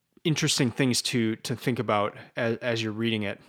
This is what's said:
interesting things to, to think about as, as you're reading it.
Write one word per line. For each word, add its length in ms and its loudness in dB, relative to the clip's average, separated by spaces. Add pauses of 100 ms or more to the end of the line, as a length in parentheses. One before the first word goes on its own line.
(220)
interesting 480 2
things 320 2
to, 340 0
to 200 -6
think 220 -2
about 360 0 (220)
as, 220 0
as 240 -2
you're 100 -2
reading 300 0
it. 260 -6